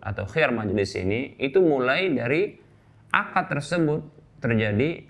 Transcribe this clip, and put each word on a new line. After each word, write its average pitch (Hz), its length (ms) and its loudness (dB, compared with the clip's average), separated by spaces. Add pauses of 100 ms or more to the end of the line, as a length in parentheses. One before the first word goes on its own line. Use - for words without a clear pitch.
atau 101 240 -6
khiyar 151 240 2
majlis 104 480 -2
ini, 104 400 -4
itu 139 240 2
mulai 151 480 2
dari 139 480 -2 (540)
akad 190 340 0
tersebut 151 560 -2 (400)
terjadi 113 640 0